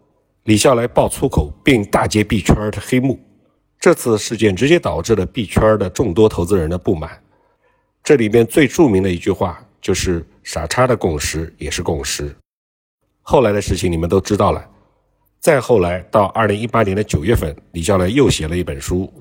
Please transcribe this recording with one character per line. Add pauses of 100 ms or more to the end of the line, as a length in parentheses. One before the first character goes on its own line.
(440)
李
笑
来
爆
粗
口， (120)
并
大
揭
币
圈
儿
的
黑
幕。 (640)
这
次
事
件
直
接
导
致
了
币
圈
儿
的
众
多
投
资
人
的
不
满。 (840)
这
里
面
最
著
名
的
一
句
话 (180)
就
是 (160)
“傻
叉
的
共
识
也
是
共
识”。 (880)
后
来
的
事
情
你
们
都
知
道
了。 (720)
再
后
来 (100)
到
二
零
一
八
年
的
九
月
份， (160)
李
笑
来
又
写
了
一
本
书， (100)